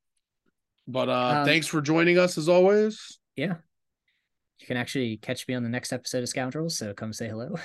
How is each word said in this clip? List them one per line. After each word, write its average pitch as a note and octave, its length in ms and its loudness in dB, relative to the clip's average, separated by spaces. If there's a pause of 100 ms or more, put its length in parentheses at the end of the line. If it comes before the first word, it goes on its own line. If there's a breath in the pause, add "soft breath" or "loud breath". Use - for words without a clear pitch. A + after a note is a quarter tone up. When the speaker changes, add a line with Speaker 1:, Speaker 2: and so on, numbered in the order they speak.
(880)
Speaker 1:
But, B2 220 -2
uh, B2+ 320 2
Speaker 2:
Um, C#3+ 40 2
Speaker 1:
thanks D3+ 220 2
for D#3 140 -2
joining E3 360 4
us F3+ 200 4
as D3+ 120 -2
always. G#3 720 4 (160)
Speaker 2:
Yeah. E3 200 -4 (1040)
You - 80 -20
can B2 100 -4
actually A#2+ 400 -4
catch - 300 -8
me B2+ 80 -4
on B2 80 -4
the A#2 60 -4
next B2 240 -6
episode B2+ 300 -6
of A#2 60 -6
Scoundrels, C#3+ 480 -4
so G#2 160 -6
come A2 200 -8
say A2+ 160 -8
hello. A2 360 -8